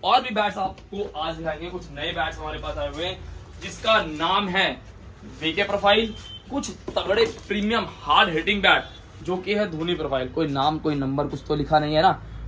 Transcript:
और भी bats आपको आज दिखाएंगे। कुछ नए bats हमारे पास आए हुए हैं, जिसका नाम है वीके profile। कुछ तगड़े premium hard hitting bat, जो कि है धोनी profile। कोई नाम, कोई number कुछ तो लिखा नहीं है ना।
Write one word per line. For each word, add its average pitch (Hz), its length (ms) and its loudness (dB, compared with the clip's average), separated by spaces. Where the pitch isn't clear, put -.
और 240 180 6
भी 247 120 -6
bats 208 240 0
आपको 196 460 -6
आज 160 200 -4
दिखाएंगे। 160 320 -6
कुछ 180 220 -10
नए 147 220 -6
bats 156 260 -4
हमारे 151 200 -8
पास 151 200 -6
आए 143 100 -4
हुए 147 160 -6
हैं, - 140 -6
जिसका 220 420 2
नाम 170 440 0
है 180 180 2
वीके 160 220 0
profile। 202 480 4
कुछ 269 200 -4
तगड़े 196 380 2
premium 208 380 0
hard 180 320 6
hitting 185 320 0
bat, 175 260 6
जो 180 140 -2
कि 185 180 -2
है 208 160 0
धोनी 165 240 -2
profile। 135 360 -2
कोई 160 180 0
नाम, 143 300 2
कोई 151 180 0
number 135 300 0
कुछ - 220 -8
तो 151 80 2
लिखा 151 220 4
नहीं 151 160 2
है 156 80 6
ना। 185 80 8